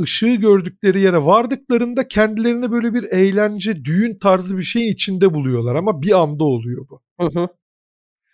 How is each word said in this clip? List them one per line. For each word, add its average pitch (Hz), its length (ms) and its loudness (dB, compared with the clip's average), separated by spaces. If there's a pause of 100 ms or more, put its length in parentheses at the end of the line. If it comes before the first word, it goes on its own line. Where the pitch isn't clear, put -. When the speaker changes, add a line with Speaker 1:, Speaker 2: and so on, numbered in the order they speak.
Speaker 1:
ışığı 226 340 0
gördükleri 196 640 2
yere 185 160 4
vardıklarında 240 880 0
kendilerini 226 640 0
böyle 233 220 -2
bir 233 100 -2
eğlence, 196 800 0
düğün 196 340 0
tarzı 185 380 0
bir 180 60 -4
şeyin 226 300 -2
içinde 190 400 0
buluyorlar 123 420 -2
ama 175 260 -2
bir 190 180 2
anda 151 240 0
oluyor 123 460 -2
bu. - 120 -20 (200)
Speaker 2:
Hı 165 180 -2
hı. 175 80 -2 (880)